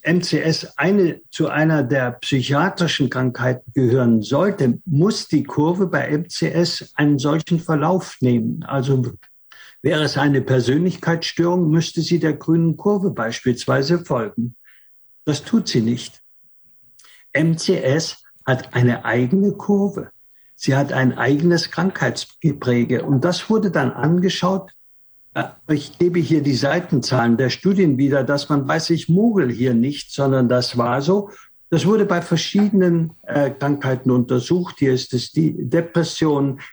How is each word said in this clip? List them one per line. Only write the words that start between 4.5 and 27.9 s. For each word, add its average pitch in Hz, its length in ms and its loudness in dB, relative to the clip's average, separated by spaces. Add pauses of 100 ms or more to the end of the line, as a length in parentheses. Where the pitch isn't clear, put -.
muss 180 460 0
die 147 140 2
Kurve 175 440 0
bei 143 220 -2
M 151 180 -2
C - 220 -4
S 170 460 -2
einen 147 220 2
solchen 156 440 0
Verlauf 170 580 -2
nehmen. 120 480 0
Also 131 460 -2 (680)
wäre 151 220 0
es 143 140 -4
eine 143 240 2
Persönlichkeitsstörung, 165 1300 0
müsste 160 320 0
sie 170 180 0
der 156 140 0
grünen 165 420 0
Kurve 202 360 0
beispielsweise 131 920 -2
folgen. 117 520 -4 (680)
Das 147 220 -4
tut - 240 0
sie 131 100 0
nicht. 117 400 -4 (1120)
M 160 260 2
C - 240 0
S 143 360 0 (280)
hat 127 280 -2
eine 123 320 2
eigene 127 480 0
Kurve. 202 560 -2 (480)
Sie 135 180 0
hat 139 160 0
ein 127 260 0
eigenes 151 540 2
Krankheitsgepräge. 127 1300 -2
Und 135 200 0
das 170 260 -2
wurde 208 220 2
dann 143 200 0
angeschaut. 180 800 0 (640)
Äh, - 120 -6 (240)
ich - 280 -4
gebe 175 220 2
hier 147 240 2
die 139 120 2
Seitenzahlen 131 800 0
der 127 120 2
Studien 180 480 2